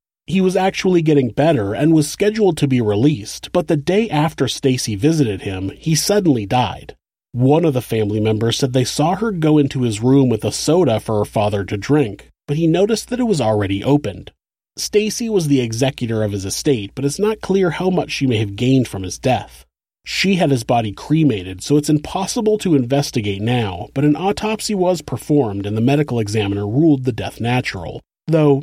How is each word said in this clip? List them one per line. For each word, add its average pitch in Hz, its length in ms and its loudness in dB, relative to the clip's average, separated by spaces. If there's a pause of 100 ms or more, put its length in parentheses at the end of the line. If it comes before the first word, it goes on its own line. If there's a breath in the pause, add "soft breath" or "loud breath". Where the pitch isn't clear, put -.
(260)
He 185 160 0
was 185 140 2
actually 185 440 0
getting 143 300 2
better 135 420 0
and 151 220 2
was 151 160 2
scheduled 208 480 0
to 143 100 2
be 127 140 2
released, 107 720 0
but 175 140 0
the 165 120 2
day 196 320 0
after 151 360 0
Stacy 127 480 -2
visited 123 460 0
him, 95 300 -6
he - 240 -2
suddenly 156 500 2
died. 117 500 -2 (380)
One 139 320 4
of 151 80 2
the 123 80 -2
family 107 400 -2
members 110 380 0
said 127 160 -2
they 127 100 2
saw 160 320 0
her 220 160 -2
go 156 240 2
into 139 280 0
his 110 180 -4
room 131 260 4
with 113 160 0
a 107 80 -2
soda 151 480 2
for 107 180 -2
her 104 60 2
father 104 400 -2
to 104 140 -6
drink, 127 500 0 (180)
but 147 120 -4
he 165 80 2
noticed 196 420 2
that 247 120 -4
it 247 40 0
was 196 160 0
already 101 420 0
opened. 113 500 -2 (460)
Stacy 214 500 -2
was 185 200 0
the 139 120 4
executor 113 640 -2
of 104 100 -2
his 98 140 -6
estate, 107 480 -2
but 127 100 -6
it's 143 140 -4
not 214 240 -2
clear 190 260 2
how 180 220 -2
much 170 200 -2
she - 160 -2
may 117 120 2
have 101 180 -4
gained 127 320 2
from 98 140 -8
his 92 160 -10
death. - 480 -4 (400)
She 190 300 0
had 170 140 2
his 123 140 0
body 117 280 0
cremated, 107 720 0
so 143 140 2
it's 151 140 0
impossible 202 640 -2
to 185 180 0
investigate 120 680 -2
now, 107 500 -2
but 139 140 0
an 147 100 4
autopsy 208 580 -4
was 180 280 0
performed 113 640 -2
and 104 100 -4
the 110 60 0
medical 135 360 2
examiner 104 480 -2
ruled 135 380 2
the 123 80 -2
death 104 260 -8
natural. 117 600 -4 (280)
Though, 151 340 4